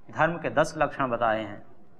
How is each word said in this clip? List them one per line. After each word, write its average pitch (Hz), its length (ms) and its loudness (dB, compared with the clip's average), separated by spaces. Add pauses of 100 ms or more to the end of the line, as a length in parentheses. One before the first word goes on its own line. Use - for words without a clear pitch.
धर्म 165 280 2
के 160 140 -2
दस 160 260 2
लक्षण 139 320 2
बताए 113 340 2
हैं। 101 220 -10 (340)